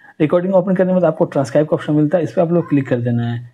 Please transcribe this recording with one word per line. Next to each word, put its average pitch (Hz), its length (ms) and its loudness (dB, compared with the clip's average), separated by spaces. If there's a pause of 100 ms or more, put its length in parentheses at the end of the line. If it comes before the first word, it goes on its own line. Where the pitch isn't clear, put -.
(200)
Recording 180 340 0
open 185 200 2
करने 185 160 2
के 185 40 2
बाद 180 100 2
आपको 160 220 2
transcribe 156 400 0
का 170 80 -2
option 156 180 -2
मिलता 151 260 2
है, 156 60 -2
इस 147 80 -6
पर 185 100 0
आप 170 100 0
लोग 170 160 0
click 139 200 0
कर 123 120 -2
देना 120 240 -2
है। 120 160 -6 (140)